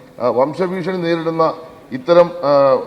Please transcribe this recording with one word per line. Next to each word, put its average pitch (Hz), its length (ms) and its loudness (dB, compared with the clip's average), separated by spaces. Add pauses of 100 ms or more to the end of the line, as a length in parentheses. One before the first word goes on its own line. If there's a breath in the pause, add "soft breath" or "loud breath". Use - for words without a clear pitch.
(200 loud breath)
ആ, 120 100 -2
വംശഭീഷണി 170 680 -2
നേരിടുന്ന 165 560 -2 (380)
ഇത്തരം, 170 340 4
ആ, 139 480 2 (140)